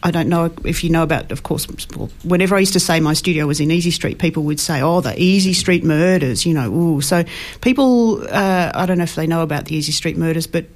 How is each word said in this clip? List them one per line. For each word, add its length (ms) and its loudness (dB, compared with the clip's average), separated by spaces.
I 100 0
don't 180 0
know 200 2
if 180 -4
you 60 -2
know 140 4
about, 280 -2
of 120 -6
course, 240 -4
well, 140 -8
whenever 340 2
I 40 4
used 120 2
to 80 2
say 200 2
my 120 2
studio 340 0
was 140 0
in 100 2
Easy 200 2
Street, 280 -4
people 260 0
would 140 -2
say, 220 -2
"Oh, 220 2
the 180 -4
Easy 320 4
Street 320 0
murders," 640 2
you 80 2
know, 180 -2
ooh. 300 2
So 200 2
people, 680 2
uh, 480 0
I 120 0
don't 100 2
know 80 2
if 100 -6
they 120 -2
know 160 2
about 240 -4
the 100 -4
Easy 160 -4
Street 240 -4
murders, 300 -2
but, 180 -2